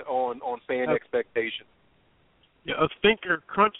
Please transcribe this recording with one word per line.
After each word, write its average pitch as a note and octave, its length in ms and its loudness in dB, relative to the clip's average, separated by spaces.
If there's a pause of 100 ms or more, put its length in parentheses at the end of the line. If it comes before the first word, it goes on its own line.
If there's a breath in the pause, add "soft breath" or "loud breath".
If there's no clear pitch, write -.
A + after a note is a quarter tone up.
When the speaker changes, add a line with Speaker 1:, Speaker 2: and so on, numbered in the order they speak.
Speaker 1:
on, B2+ 320 -2
on B2 260 -8
fan B2+ 220 -2
Speaker 2:
Uh, - 60 2
Speaker 1:
expectations. - 720 -4 (960)
Speaker 2:
Yeah, D3+ 160 -4
a D#3+ 80 2 (100)
stinker F3+ 480 2
crunch G#3 340 2